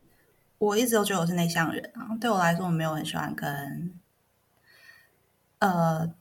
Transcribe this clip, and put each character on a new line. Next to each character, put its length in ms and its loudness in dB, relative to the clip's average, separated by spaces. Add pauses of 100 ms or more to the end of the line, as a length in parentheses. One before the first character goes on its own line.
(560)
我 180 2
一 120 4
直 80 4
都 100 6
觉 100 0
得 60 2
我 60 2
是 80 0
内 120 2
向 240 0
人 240 -8
啊， 240 -8
对 120 0
我 80 2
来 180 4
说 80 -4
我 60 -2
没 120 2
有 120 -2
很 100 -4
喜 100 -8
欢 200 -4
跟， 580 -6 (1700)
呃， 520 0 (100)